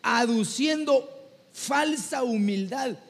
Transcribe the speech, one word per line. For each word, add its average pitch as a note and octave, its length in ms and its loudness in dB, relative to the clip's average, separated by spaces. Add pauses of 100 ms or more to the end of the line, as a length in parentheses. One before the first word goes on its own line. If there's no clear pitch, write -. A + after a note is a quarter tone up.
aduciendo B3 1040 2 (440)
falsa C#4+ 680 -2
humildad G#3 800 -2 (100)